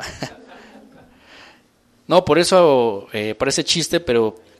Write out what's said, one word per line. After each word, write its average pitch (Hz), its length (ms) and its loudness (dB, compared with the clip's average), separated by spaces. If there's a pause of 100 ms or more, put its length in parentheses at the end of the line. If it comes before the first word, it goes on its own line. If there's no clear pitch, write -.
<laughs> - 40 -12 (2000)
No, 156 160 2
por 147 160 2
eso, 135 760 2
eh, 107 200 -4
parece 135 300 -4
chiste, 170 340 -4
pero 117 380 -2 (240)